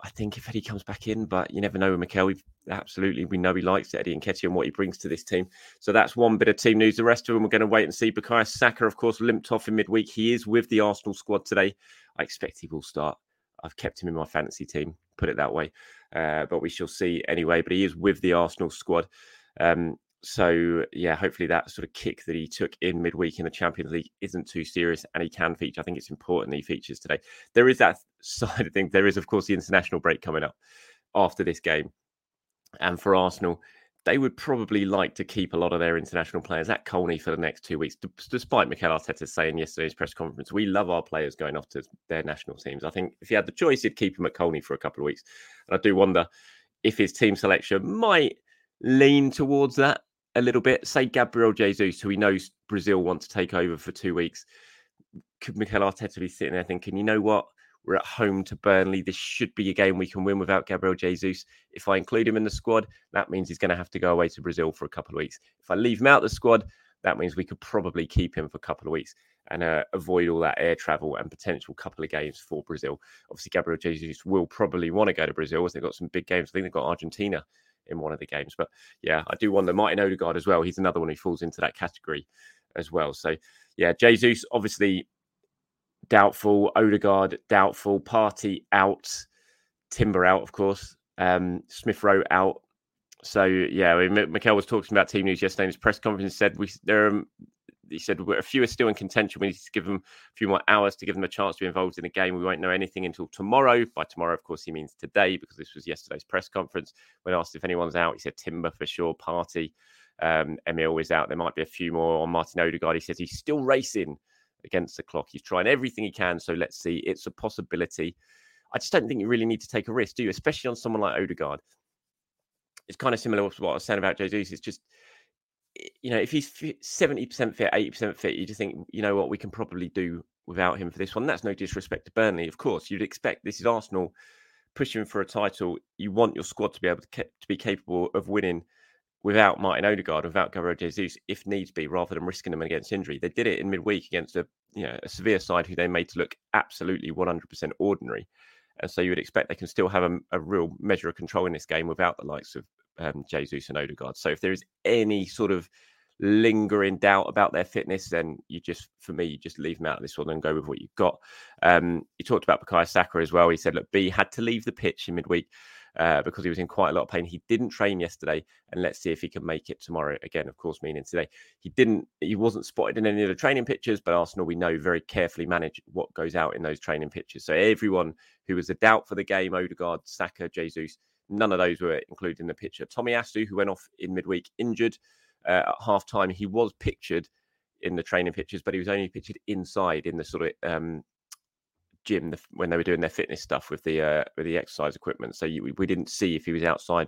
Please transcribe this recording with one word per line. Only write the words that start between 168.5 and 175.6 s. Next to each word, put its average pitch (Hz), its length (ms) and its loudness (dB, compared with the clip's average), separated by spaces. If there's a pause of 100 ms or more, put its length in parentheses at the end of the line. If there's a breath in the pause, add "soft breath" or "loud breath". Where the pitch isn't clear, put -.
and 90 100 -4
let's 85 180 -4
see 87 120 -4
if 80 100 -6
he 85 80 -6
can 76 160 -12
make 80 240 -6
it - 120 -14
tomorrow. 76 420 -6
Again, 73 240 -6
of 67 100 -16
course, 80 240 -8
meaning 76 220 -8
today. 82 240 -4 (320 soft breath)
He 87 100 -14
didn't, 113 380 2 (120)
he 98 160 -2
wasn't 107 300 0
spotted - 320 -2
in 110 80 0
any 104 180 2
of 98 60 2
the 92 60 -2
training 135 300 0
pictures, - 360 -4
but 87 120 0
Arsenal, 87 320 0
we 82 100 -4
know, 85 220 0
very 82 240 0
carefully 85 440 -4
manage 85 360 -2 (100)